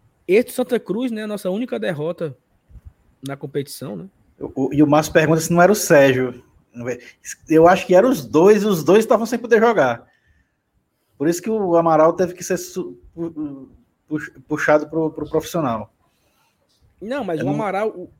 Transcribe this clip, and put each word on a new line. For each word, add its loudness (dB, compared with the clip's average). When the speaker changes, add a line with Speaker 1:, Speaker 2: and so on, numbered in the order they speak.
Speaker 1:
Esse 2
Santa -4
Cruz, -6
né, -10
a -12
nossa -8
única -6
derrota -8
na -8
competição, -10
né? -16
Speaker 2:
O, -6
o, -6
e 4
o 6
Márcio 2
pergunta 2
se -6
não 4
era 6
o 4
Sérgio. 2
Eu 6
acho 4
que 2
eram 6
os -4
dois, 4
e -2
os -2
dois 4
estavam 0
sem -6
poder 2
jogar. 0
Por -4
isso -2
que -6
o 0
Amaral 4
teve -2
que -16
ser -4
su-, -12
pu-, -12
pu-, -10
puxado 0
pro, -4
pro -12
profissional. -6
Speaker 1:
Não, -8
mas -6
Speaker 2:
Eu -6
Speaker 1:
o -4
Speaker 2:
não -2
Speaker 1:
Amaral, -4
o, -14